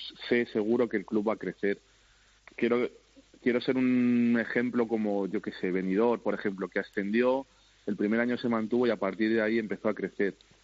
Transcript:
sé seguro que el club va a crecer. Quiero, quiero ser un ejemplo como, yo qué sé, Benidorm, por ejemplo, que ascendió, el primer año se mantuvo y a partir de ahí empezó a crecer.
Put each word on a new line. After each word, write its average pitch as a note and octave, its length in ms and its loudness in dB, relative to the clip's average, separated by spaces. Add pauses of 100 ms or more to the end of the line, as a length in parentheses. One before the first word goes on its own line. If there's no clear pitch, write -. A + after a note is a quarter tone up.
(280)
sé A#2+ 240 4
seguro A#2 360 2
que A2 100 -2
el F#2+ 60 -4
club G#2+ 240 0
va A2+ 40 2
a G2 60 -4
crecer. G2 420 -4 (760)
Quiero, A#2+ 340 2 (540)
quiero B2 180 2
ser B2+ 160 -2
un B2 600 4
ejemplo A#2+ 480 0
como, G#2+ 400 0
yo F#2+ 160 -4
qué - 100 -6
sé, F#2 200 -4
Benidorm, F#2+ 500 2
por G2+ 120 -2
ejemplo, G2 340 -6
que - 100 -6
ascendió, A#2 680 0 (400)
el G#2 100 -4
primer G#2 240 0
año A#2+ 180 -2
se B2 100 -4
mantuvo A#2 380 0
y A#2 40 4
a G#2+ 60 0
partir G2 380 0
de A2+ 80 2
ahí G#2+ 160 0
empezó G#2+ 300 -4
a G#2+ 60 0
crecer. F#2+ 400 -2 (300)